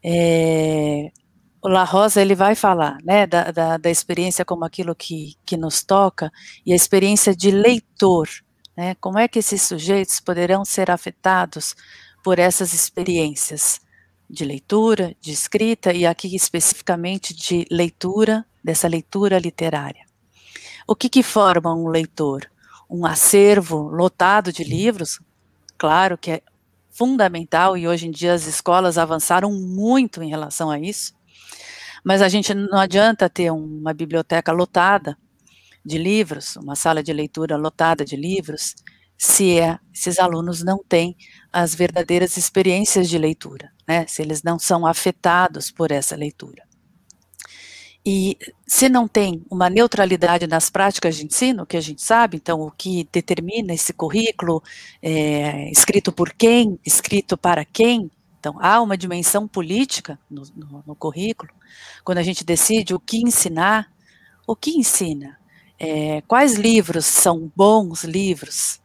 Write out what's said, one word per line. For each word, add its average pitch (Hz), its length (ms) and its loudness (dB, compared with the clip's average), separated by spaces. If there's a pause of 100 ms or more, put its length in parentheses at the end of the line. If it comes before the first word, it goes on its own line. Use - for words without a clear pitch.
É, 160 1040 0 (520)
o 196 60 -4
La 185 160 4
Rosa, 202 360 2
ele 196 140 4
vai 196 200 4
falar, 160 480 0
né, 190 240 4
da, 170 240 0
da, 165 280 0
da 170 120 0
experiência 175 540 -2
como 170 220 -6
aquilo 170 280 -8
que, 151 480 -12
que - 140 -6
nos 160 260 -4
toca, 190 480 2 (360)
e 180 80 4
a - 20 6
experiência 196 580 4
de 190 160 2
leitor, 196 800 4 (480)
né? 180 200 -6
Como 190 220 -4
é 233 80 4
que - 120 -2
esses 202 240 -2
sujeitos 190 580 -2
poderão 180 460 -2
ser 185 240 -2
afetados 175 840 -2 (480)
por 185 160 2
essas 175 360 2
experiências 165 1040 -4 (480)
de - 160 -10
leitura, 202 760 0
de 156 140 -12
escrita, 208 640 0
e 175 100 0
aqui 175 320 -2
especificamente 175 960 -2
de 170 380 -2
leitura, 196 720 0 (180)
dessa 160 240 -2
leitura 185 520 0
literária? 156 680 -6 (800)
O 214 80 2
que - 140 -4
que 262 140 4
forma 175 520 2
um 165 140 -4
leitor? 160 600 -2 (380)
Um 175 180 -4
acervo 190 840 4
lotado 180 640 2
de 170 100 -10
livros? 175 560 -2 (580)
Claro 175 420 2
que 170 140 -6
é 160 100 -6 (480)
fundamental, 185 840 0
e 170 140 -4
hoje 165 180 -2
em 165 40 -6
dia 170 240 0
as 165 120 -2
escolas 175 520 2
avançaram 185 520 0
muito 196 720 0
em 156 60 -8
relação 156 420 -6
a 147 80 -2
isso, 180 360 -8 (920)
mas 196 160 4
a 196 80 8
gente 202 240 0
não 196 260 0
adianta 196 520 4
ter 175 200 0
uma 156 440 -6
biblioteca 165 580 -2
lotada 175 640 0 (680)
de 151 140 -6
livros, 170 600 -2
uma 143 200 -10
sala 156 260 0
de 151 120 -6
leitura 151 420 -4
lotada 156 480 0
de 139 100 -10
livros, 156 600 -6 (420)
se 180 420 2
é, 165 200 0 (120)
se - 200 -6
os 175 80 -2
alunos 170 440 0
não 190 240 -2
têm 175 300 0 (340)
as 170 240 -2
verdadeiras 175 640 0
experiências 185 720 0
de 170 80 -2
leitura, 156 560 -4 (160)
né? 165 180 0
Se - 140 -10
eles 156 220 -6
não 170 160 -2
são 170 280 0
afetados 170 840 0
por 160 200 -4
essa 143 240 -2
leitura. 147 540 -12 (1300)
E 196 360 0 (280)
se - 220 2
não 247 180 2
tem 185 440 -2
uma 185 180 2
neutralidade 180 800 2
nas 160 240 -2
práticas 190 460 0
de 151 100 -12
ensino, 240 400 -2
que - 100 -6
a 165 60 -2
gente 151 180 -12
sabe, 180 380 0
então, 165 240 -4
o 151 80 -8
que 175 420 -6
determina 175 600 -4
esse - 180 -6
currículo, 170 720 -2 (400)
é, 147 680 -2
escrito 196 400 2
por 175 220 -4
quem, 226 500 4
escrito - 540 -2
para 170 260 0
quem, 220 480 0 (280)
então, 147 200 -10
há 208 220 4
uma 202 160 -2
dimensão 180 500 -2
política 185 720 -4 (120)
no, 139 140 -16 (120)
no, 147 300 -20
no 147 100 -16
currículo. 170 560 -8 (500)
Quando 180 140 -2
a 175 60 0
gente 175 200 -4
decide 185 520 0
o 180 40 -4
que - 200 -6
ensinar, 208 720 0 (540)
o 226 100 -4
que - 140 -4
ensina? 160 680 -2 (400)
É, 151 440 -4
quais 254 320 4
livros 208 500 2
são 165 500 0
bons 196 480 4
livros? 175 840 -4